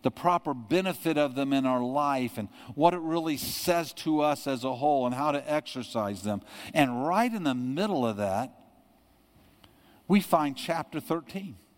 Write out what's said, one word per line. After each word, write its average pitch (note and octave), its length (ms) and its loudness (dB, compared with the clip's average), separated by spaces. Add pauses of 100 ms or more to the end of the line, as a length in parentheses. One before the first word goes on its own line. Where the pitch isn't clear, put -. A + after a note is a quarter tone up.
the B2 100 2
proper E3+ 420 2
benefit D#3 640 0
of C#3+ 180 2
them C#3 180 0
in C3+ 120 2
our B2+ 160 2
life C3 560 0
and G#2 120 -6 (260)
what E3+ 180 6
it F3+ 60 -4
really D#3+ 380 -2
says E3+ 560 -2
to D#3 260 0
us D3 260 2
as C3 200 -2
a C3 100 -2
whole C3+ 300 2
and B2 100 0
how D3 160 0
to C#3+ 180 -2
exercise G#2+ 760 -4
them. G#2 180 -2 (320)
And C3 340 2
right A3+ 260 2
in F#3 120 -4
the C3 100 2
middle C#3 500 0
of A2 120 0
that, G2+ 400 -2 (1500)
we G3 120 6
find D3+ 380 2
chapter E3 420 -4
thirteen. E3 560 -6 (220)